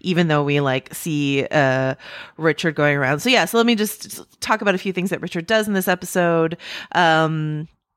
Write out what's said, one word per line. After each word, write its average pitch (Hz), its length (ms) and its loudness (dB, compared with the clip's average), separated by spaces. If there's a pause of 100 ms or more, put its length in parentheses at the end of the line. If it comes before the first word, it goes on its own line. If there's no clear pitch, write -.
even 175 280 0
though 147 160 2
we, 143 160 2
like, 131 320 -2
see, 143 580 -2
uh, 131 440 2 (420)
Richard 160 380 0
going 147 240 2
around. 143 220 0
So, 247 100 0
yeah, 202 160 4
so 233 100 -4
let 233 80 4
me 240 100 4
just - 460 -4 (220)
talk 214 180 -2
about 202 140 2
a 180 40 -2
few 190 140 -4
things 180 160 -2
that 180 140 -4
Richard 170 240 -6
does 220 220 0
in 214 40 -2
this 190 160 0
episode. 170 720 0 (340)
Um, 160 760 2 (300)